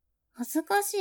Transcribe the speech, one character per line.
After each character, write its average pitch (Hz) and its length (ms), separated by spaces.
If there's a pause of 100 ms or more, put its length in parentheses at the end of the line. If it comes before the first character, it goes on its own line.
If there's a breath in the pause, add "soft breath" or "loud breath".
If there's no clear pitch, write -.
(320)
恥 - 180
ず 320 140
か 403 180
し 403 180